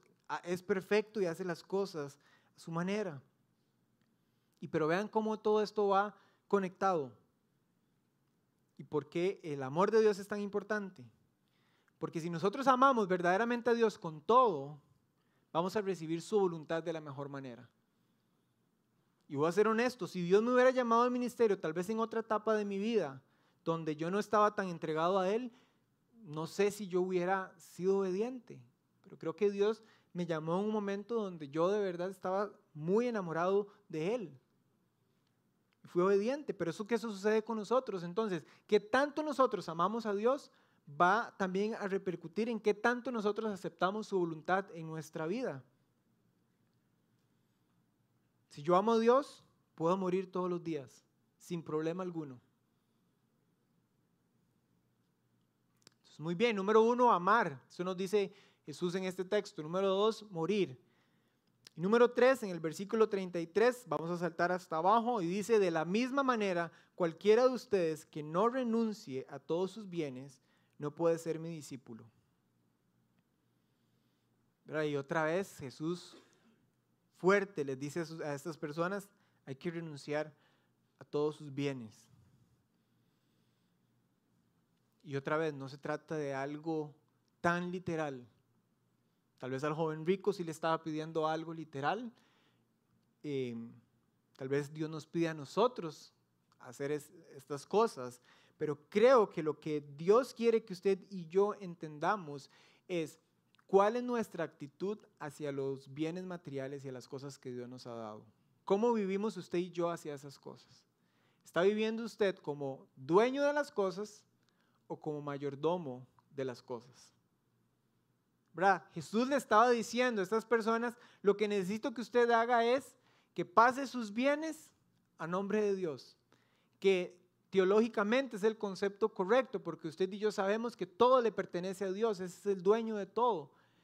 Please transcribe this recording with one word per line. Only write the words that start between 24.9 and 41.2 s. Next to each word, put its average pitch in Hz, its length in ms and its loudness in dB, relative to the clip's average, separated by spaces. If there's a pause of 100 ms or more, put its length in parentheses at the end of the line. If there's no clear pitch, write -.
a 185 100 2
Él, 233 220 -2 (720)
no 156 240 -8
sé 202 240 2
si 202 160 -8
yo 180 140 0
hubiera 185 580 0
sido 190 400 0
obediente. 196 600 -4 (440)
Pero - 160 -20
creo 156 160 -6
que 202 160 2
Dios 208 320 0 (300)
me 175 120 -4
llamó 165 340 -2
en 202 60 -2
un 214 60 -2
momento 208 500 -4
donde 175 280 -8
yo 160 200 2
de 214 100 0
verdad 180 300 -4
estaba 196 420 -4 (220)
muy 185 340 0
enamorado 196 600 0 (200)
de 160 280 -2
Él. 156 240 -8 (1400)
Y - 40 -20
fui 175 140 0
obediente, 202 520 0
pero 165 180 -4
eso, 202 140 -8
que 233 100 -2
eso 226 160 -4
sucede 214 320 0
con 226 140 -6
nosotros. 214 460 -2
Entonces, 175 420 -4 (200)
¿qué 208 140 4
tanto 277 440 0
nosotros 247 460 2
amamos 196 360 0
a 208 80 -2
Dios? 233 380 0 (480)
Va 190 380 4